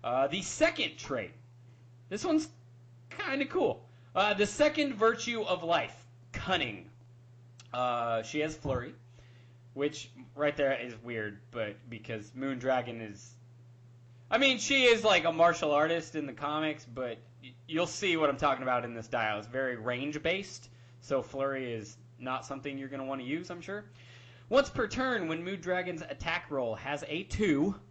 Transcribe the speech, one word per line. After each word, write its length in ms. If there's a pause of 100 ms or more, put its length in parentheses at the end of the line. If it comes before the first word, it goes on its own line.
Uh, 240
the 140
second 560
trait, 340 (800)
this 160
one's 240 (600)
kinda 360
cool. 420 (260)
Uh, 200
the 120
second 500
virtue 480
of 200
life, 320 (380)
Cunning. 560 (840)
Uh, 500
she 160
has 160
Flurry. 400 (760)
Which, 360 (260)
right 200
there, 240
is 240
weird, 360 (120)
but 240 (140)
because 480
Moondragon 760
is, 240 (920)
I 80
mean, 220
she 240
is, 200
like, 220
a 60
martial 400
artist 440
in 120
the 60
comics, 520
but 320 (240)
y-, 120 (140)
you'll 200
see 280
what 140
I'm 80
talking 260
about 220
in 80
this 140
dial. 320
It's 80
very 280
range-based, 920 (320)
so 220
Flurry 500
is 240 (220)
not 260
something 320
you're 100
gonna 180
wanna 180
use, 260
I'm 120
sure. 240 (640)
Once 220
per 180
turn, 400
when 160
Moondragon's 600
attack 480
roll 240
has 320
a 160
two 520 (140)